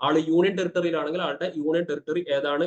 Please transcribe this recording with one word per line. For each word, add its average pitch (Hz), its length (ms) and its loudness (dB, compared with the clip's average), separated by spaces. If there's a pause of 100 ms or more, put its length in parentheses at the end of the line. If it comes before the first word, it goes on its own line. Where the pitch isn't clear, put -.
ആള് 156 260 2
യൂണിയൻ 180 280 4
ടെറിട്ടറിയിലാണെങ്കിൽ 175 680 -2
ആളുടെ 160 340 -4
യൂണിയൻ 160 280 0
ടെറിട്ടറി 156 440 -4
ഏതാണ് 143 380 0